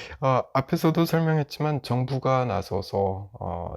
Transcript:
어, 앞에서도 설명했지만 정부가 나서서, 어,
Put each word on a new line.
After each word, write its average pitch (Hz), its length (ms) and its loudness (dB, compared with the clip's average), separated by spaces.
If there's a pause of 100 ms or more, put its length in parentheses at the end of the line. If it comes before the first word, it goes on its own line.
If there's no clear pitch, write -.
(200)
어, 127 220 4 (100)
앞에서도 165 520 2
설명했지만 156 800 0
정부가 127 600 0
나서서, 95 880 -2
어, 87 440 -6